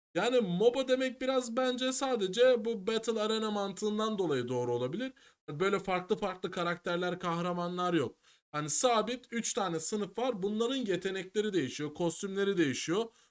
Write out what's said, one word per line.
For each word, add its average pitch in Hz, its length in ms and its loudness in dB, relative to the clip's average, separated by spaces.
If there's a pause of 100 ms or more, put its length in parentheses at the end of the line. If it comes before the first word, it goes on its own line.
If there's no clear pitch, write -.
(140)
Yani 240 260 4
moba 233 480 2
demek 262 320 0
biraz 254 360 0
bence 254 360 0
sadece 240 720 4
bu 214 220 -4
Battle 220 340 0
Arena 220 300 0
mantığından 208 680 -2
dolayı 139 300 0
doğru 123 240 0
olabilir. 131 400 -2 (380)
Böyle 190 280 0
farklı 185 380 0
farklı 185 340 -4
karakterler, 175 720 -2
kahramanlar 175 760 -2
yok. 135 220 0 (360)
Hani 151 180 -4
sabit 240 600 2
üç 226 240 -4
tane 175 260 0
sınıf 208 380 -4
var. 233 240 -2
Bunların 220 340 0
yetenekleri 196 760 -2
değişiyor, 151 420 -2
kostümleri 196 600 0
değişiyor. 165 480 0 (260)